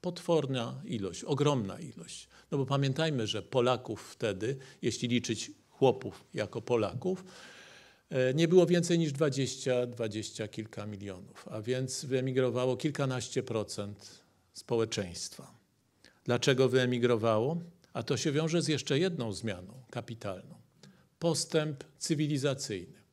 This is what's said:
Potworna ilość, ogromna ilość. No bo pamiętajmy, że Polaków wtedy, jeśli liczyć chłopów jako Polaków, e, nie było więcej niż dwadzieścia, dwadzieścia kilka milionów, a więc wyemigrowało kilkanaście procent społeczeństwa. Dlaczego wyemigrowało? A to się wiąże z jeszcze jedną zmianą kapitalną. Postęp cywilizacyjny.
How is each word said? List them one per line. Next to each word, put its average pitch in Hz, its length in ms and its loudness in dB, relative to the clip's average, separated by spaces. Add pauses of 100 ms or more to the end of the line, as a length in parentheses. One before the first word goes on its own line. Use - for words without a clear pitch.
Potworna 135 840 0
ilość, 95 380 -4
ogromna 131 560 2
ilość. - 480 -14 (240)
No 151 60 -2
bo 139 80 0
pamiętajmy, 139 640 2
że 104 140 -4
Polaków 120 720 0
wtedy, 110 460 -2 (240)
jeśli 120 260 -2
liczyć 117 440 -2 (180)
chłopów - 640 0
jako 113 280 -4
Polaków, 123 640 -2 (840)
e, 131 240 2
nie 160 140 4
było 175 180 8
więcej 170 340 4
niż 160 120 2
dwadzieścia, 135 760 0
dwadzieścia 110 640 -6
kilka 107 380 -10
milionów, 101 680 -12
a 110 100 -6
więc 127 440 -2
wyemigrowało 127 720 2
kilkanaście 131 680 -2
procent 101 800 -6 (320)
społeczeństwa. - 1000 -4 (720)
Dlaczego 123 460 4
wyemigrowało? 120 880 4 (360)
A 120 100 -4
to 131 140 0
się 151 140 0
wiąże 160 300 2
z 131 60 -2
jeszcze 139 320 2
jedną 156 340 0
zmianą 92 400 -6 (160)
kapitalną. 110 680 -10 (640)
Postęp 156 640 0 (140)
cywilizacyjny. 139 1000 -2 (160)